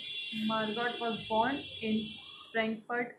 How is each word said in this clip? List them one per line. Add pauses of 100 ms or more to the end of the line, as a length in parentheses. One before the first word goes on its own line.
(500)
Margot (100)
was (160)
born (320)
in (540)
Frankfurt (100)